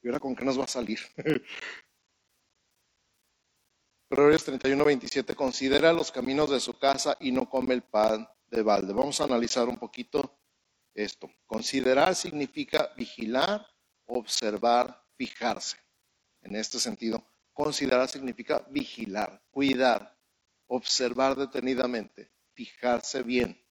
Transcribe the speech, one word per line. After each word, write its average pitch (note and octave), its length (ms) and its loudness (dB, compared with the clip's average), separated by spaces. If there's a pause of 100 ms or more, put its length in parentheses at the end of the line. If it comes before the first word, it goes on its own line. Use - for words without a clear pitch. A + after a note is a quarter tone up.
¿Y A#2+ 60 -6
ahora C3 120 -2
con B2+ 160 -4
qué - 80 -6
nos C3 140 0
va C3+ 60 0
a A#2+ 40 -10
salir? A2+ 300 -4 (180)
<laughs> - 280 0 (2750)
Proverbios D3 360 6
treinta C3+ 240 -2
y C3+ 40 4
uno C#3+ 120 4
veintisiete, C3 500 0
considera C#3 580 2
los E3 200 -2
caminos C3+ 380 0
de C3 100 2
su - 180 -8
casa C#3 420 0
y C3 120 -2
no B2+ 160 0
come C3 260 0
el A#2+ 80 -2
pan A2 460 0 (180)
de A2+ 160 -2
balde. G2+ 320 2
Vamos C3+ 260 0
a D3+ 40 0
analizar A#2+ 440 0
un B2 100 -6
poquito - 600 -6 (560)
esto. - 360 -8 (160)
Considerar C3 680 2
significa D3 840 -4
vigilar, C3 680 -2 (400)
observar, A#2 1000 0 (120)
fijarse. - 600 -6 (680)
En - 140 -10
este A2 240 -6
sentido, A2+ 440 -4 (280)
considerar C3+ 560 0
significa B2+ 520 -4 (100)
vigilar, A2+ 800 -6
cuidar, B2+ 680 2 (520)
observar B2+ 680 0
detenidamente, B2 960 -4 (220)
fijarse B2 680 -2
bien. B2 380 0 (100)